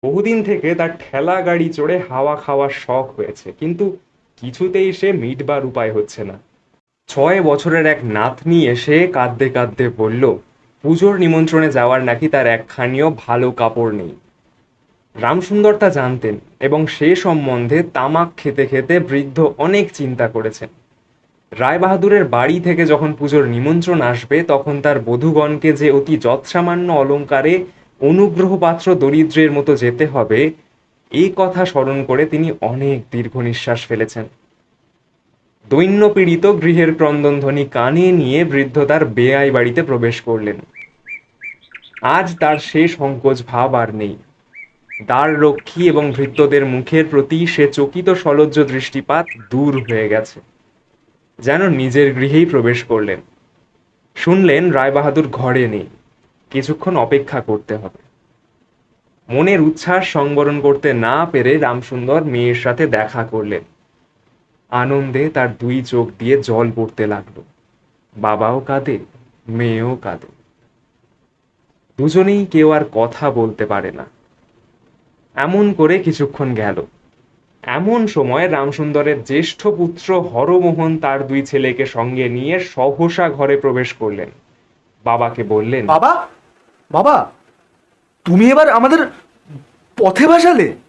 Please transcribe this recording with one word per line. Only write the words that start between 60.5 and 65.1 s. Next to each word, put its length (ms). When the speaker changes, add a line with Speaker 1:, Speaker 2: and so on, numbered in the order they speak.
Speaker 1:
করতে 320
না 400
পেরে 260
রামসুন্দর 640
মেয়ের 300
সাথে 320
দেখা 380
করলেন। 380
আনন্দে 580